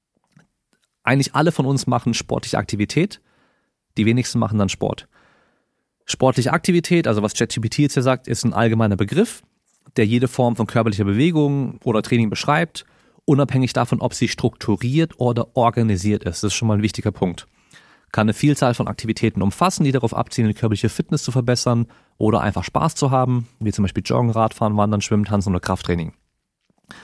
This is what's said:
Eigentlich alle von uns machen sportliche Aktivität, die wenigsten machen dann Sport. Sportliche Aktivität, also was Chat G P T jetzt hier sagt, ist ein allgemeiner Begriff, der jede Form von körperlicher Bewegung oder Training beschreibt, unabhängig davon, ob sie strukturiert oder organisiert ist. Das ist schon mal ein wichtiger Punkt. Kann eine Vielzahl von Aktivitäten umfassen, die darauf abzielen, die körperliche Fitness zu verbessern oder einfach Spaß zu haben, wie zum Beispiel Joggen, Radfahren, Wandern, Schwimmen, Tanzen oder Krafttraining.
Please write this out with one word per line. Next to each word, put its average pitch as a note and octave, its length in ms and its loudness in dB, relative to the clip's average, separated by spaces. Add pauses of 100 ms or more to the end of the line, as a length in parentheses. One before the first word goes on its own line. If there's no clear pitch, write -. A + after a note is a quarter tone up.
(1040)
Eigentlich C3+ 320 0
alle D#3 160 2
von C3+ 140 -2
uns C3+ 200 -2
machen A#2+ 280 0
sportliche - 440 -4
Aktivität, A2+ 600 -2 (760)
die G#2+ 100 2
wenigsten A#2 340 0
machen G#2 180 0
dann G2 100 2
Sport. - 380 -6 (1000)
Sportliche B2+ 480 0
Aktivität, E3+ 540 2
also G#2+ 160 2
was G2+ 120 -2
Chat - 200 -2
G A#2+ 60 -4
P A2 80 -4
T - 140 0
jetzt C#3+ 120 0
hier C#3 80 2
sagt, C3 240 0
ist - 180 -4
ein A#2+ 80 2
allgemeiner A2+ 440 2
Begriff, C3+ 460 -2 (540)
der A2+ 100 4
jede A#2+ 220 2
Form A#2+ 280 0
von A2 100 0
körperlicher A2 380 0
Bewegung C#3+ 800 0
oder A2 180 0
Training A#2 260 0
beschreibt, D3 580 -2 (380)
unabhängig C3 480 2
davon, B2 280 0
ob - 140 -4
sie - 140 -2
strukturiert B2+ 920 -2
oder A#2+ 380 -2
organisiert G#2+ 680 2
ist. - 180 -6
Das G2+ 100 -2
ist - 20 -4
schon A2 140 -2
mal G#2 100 2
ein G#2 40 4
wichtiger G#2+ 300 0
Punkt. F2 340 -4 (680)
Kann G#2+ 140 2
eine G#2+ 80 2
Vielzahl C#3 400 2
von - 140 -4
Aktivitäten A2 540 -2
umfassen, E3 420 0
die C#3 80 2
darauf A#2+ 220 -2
abzielen, A#2 340 -2
die G#2+ 60 0
körperliche G#2+ 340 0
Fitness - 340 -2
zu C3+ 100 -8
verbessern A#2+ 540 0 (320)
oder A2 220 2
einfach F#2+ 240 -2
Spaß D#3 300 -2
zu C#3 160 0
haben, B2+ 380 0 (120)
wie G#2+ 120 -2
zum G#2+ 100 -2
Beispiel F#2+ 220 -2
Joggen, A#2+ 260 2
Radfahren, A2 460 0
Wandern, G#2 260 2
Schwimmen, G#2 220 0
Tanzen G2+ 260 0
oder F2+ 100 0
Krafttraining. E2+ 540 -4 (880)